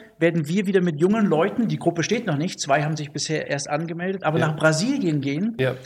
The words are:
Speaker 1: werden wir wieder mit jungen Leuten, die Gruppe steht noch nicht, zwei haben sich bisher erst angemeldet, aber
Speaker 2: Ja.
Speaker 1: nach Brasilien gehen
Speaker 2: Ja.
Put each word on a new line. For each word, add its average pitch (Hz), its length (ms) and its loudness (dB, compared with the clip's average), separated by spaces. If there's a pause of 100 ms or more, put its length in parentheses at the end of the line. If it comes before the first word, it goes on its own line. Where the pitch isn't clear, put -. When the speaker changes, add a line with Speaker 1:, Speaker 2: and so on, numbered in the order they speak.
(180)
Speaker 1:
werden 165 300 2
wir 185 180 0
wieder 190 160 2
mit 170 180 0
jungen 202 280 4
Leuten, 185 400 2
die 151 100 -2
Gruppe 165 240 0
steht 233 240 0
noch 156 120 0
nicht, 170 220 -4
zwei 143 240 2
haben 156 140 -2
sich 147 140 -8
bisher - 360 -4
erst 143 220 -4
angemeldet, 170 540 -4
aber 156 160 2
Speaker 2:
Ja. 165 80 2
Speaker 1:
nach 151 80 -2
Brasilien 160 680 2
gehen 156 380 -2
Speaker 2:
Ja. 127 160 0 (100)